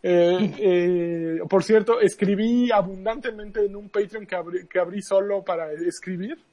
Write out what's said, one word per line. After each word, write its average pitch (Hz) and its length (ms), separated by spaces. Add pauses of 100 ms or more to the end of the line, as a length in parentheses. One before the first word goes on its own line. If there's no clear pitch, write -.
Eh, 180 580
eh, 170 800 (100)
por 190 140
cierto, 220 380
escribí 220 720
abundantemente 208 920
en 196 100
un 202 140
Patreon 208 360
que 185 100
abrí, 175 320
que 185 120
abrí 180 220
solo 196 420
para 165 280
escribir. 180 680 (160)